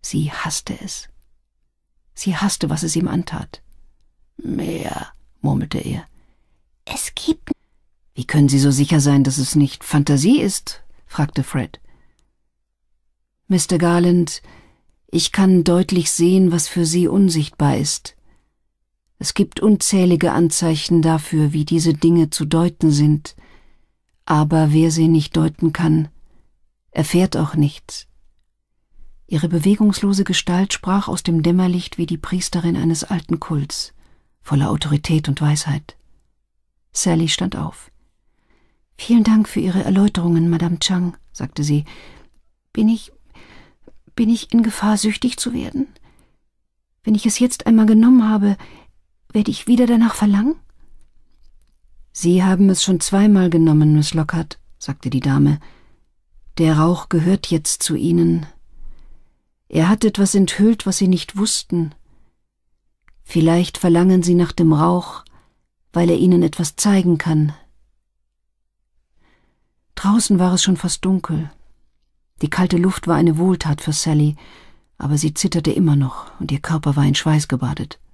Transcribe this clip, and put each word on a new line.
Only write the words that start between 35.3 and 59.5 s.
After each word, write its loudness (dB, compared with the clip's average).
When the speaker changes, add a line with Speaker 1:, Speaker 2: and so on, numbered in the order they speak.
Speaker 1:
Weisheit. -2
Sally 0
stand -4
auf. -12
„Vielen 2
Dank 2
für -6
Ihre -2
Erläuterungen, 2
Madame -2
Chang“, -2
sagte -8
sie. 0
„Bin 0
ich, -2
bin 0
ich -2
in 4
Gefahr, 0
süchtig -2
zu -6
werden? -6
Wenn 0
ich -2
es 0
jetzt 0
einmal 4
genommen 6
habe, 2
werde 0
ich -8
wieder 4
danach 2
verlangen?“ 2
„Sie 2
haben 4
es 0
schon 0
zweimal 4
genommen, 4
Miss 2
Lockhart“, -4
sagte -8
die -2
Dame. 2
„Der 2
Rauch 0
gehört 0
jetzt -4
zu -4
Ihnen. 0